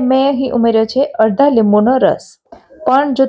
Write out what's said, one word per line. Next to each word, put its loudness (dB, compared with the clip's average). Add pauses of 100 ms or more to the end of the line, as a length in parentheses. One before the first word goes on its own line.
મેં 2
અહીં -4
ઉમેર્યો 0
છે 0 (200)
અડધા 2
લીંબુનો 2 (100)
રસ. -2 (600)
પણ 0
જો 2